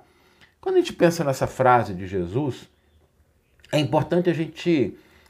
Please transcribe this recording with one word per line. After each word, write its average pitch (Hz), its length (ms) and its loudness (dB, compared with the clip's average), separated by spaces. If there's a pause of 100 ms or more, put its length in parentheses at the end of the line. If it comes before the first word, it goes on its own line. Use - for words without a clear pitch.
(600)
Quando 381 140 -2
a 359 40 6
gente - 140 -2
pensa 170 280 2
nessa 135 260 -2
frase 120 460 2
de 92 140 -8
Jesus, 98 640 -4 (1040)
é 147 40 0
importante 156 520 0
a 165 40 0
gente 156 640 -2 (320)